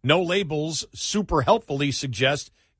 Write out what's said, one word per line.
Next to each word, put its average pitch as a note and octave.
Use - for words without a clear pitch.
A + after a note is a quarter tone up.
No D#3
Labels D#3+
super F3+
helpfully C#3+
suggests C3